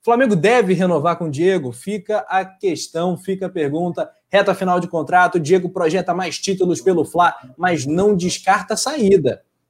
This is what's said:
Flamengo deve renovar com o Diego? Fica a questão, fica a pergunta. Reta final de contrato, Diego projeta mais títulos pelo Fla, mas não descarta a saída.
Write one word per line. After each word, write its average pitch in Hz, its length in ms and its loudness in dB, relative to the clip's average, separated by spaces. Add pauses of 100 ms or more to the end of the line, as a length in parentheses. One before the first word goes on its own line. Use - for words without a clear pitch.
Flamengo 233 340 2
deve 190 380 2
renovar 170 440 0
com 175 80 -6
o 156 60 -4
Diego? 160 420 0
Fica 208 460 -6 (100)
a 190 160 -2
questão, 175 720 -4
fica 190 300 -6
a - 20 -14
pergunta. 165 600 -4 (200)
Reta 196 260 2
final 180 240 0
de 175 80 -4
contrato, 180 520 2
Diego 180 300 2
projeta 175 440 -2
mais 175 260 -6
títulos 185 400 -2
pelo 175 240 2
Fla, 170 300 2 (240)
mas 165 280 -2
não 190 300 2
descarta 185 600 0
a - 20 -4
saída. 196 640 2 (260)